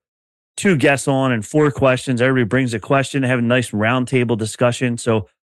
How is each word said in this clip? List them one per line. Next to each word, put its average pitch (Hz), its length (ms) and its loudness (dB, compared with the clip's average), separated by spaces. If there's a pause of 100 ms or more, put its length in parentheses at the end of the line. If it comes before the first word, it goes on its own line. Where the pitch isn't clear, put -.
(580)
two 202 180 2
guests 139 320 2
on 135 240 0
and 110 140 -2
four 151 260 2
questions. 127 500 0
Everybody 127 260 2
brings 123 260 0
a 110 60 -4
question, 135 440 -2
have 127 160 0
a 120 40 0
nice 120 280 0
roundtable 120 680 0
discussion. 120 600 -2
So 110 300 -2 (200)